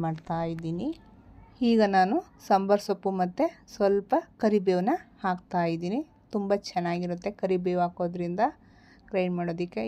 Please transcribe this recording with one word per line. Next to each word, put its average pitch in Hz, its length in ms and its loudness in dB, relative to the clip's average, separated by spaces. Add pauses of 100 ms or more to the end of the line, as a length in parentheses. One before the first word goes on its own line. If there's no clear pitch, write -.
ಮಾಡ್ತಾ 165 320 -6 (160)
ಇದ್ದೀನಿ. 170 340 -6 (840)
ಈಗ 226 120 6 (160)
ನಾನು 190 180 4 (320)
ಸಾಂಬಾರು 202 400 2
ಸೊಪ್ಪು 190 240 -2 (100)
ಮತ್ತು 180 220 -2 (320)
ಸ್ವಲ್ಪ 202 380 2 (300)
ಕರಿಬೇವನ್ನ 196 500 2 (320)
ಹಾಕ್ತಾ 180 360 -2 (120)
ಇದ್ದೀನಿ. 180 280 -4 (320)
ತುಂಬ 202 180 -2 (200)
ಚೆನ್ನಾಗಿರುತ್ತೆ 175 600 -4 (120)
ಕರಿಬೇವು 180 420 0
ಹಾಕೋದ್ರಿಂದ 175 540 -4 (680)
ಗ್ರೈಂಡ್ 180 280 0
ಮಾಡೋದಕ್ಕೆ. 175 500 -4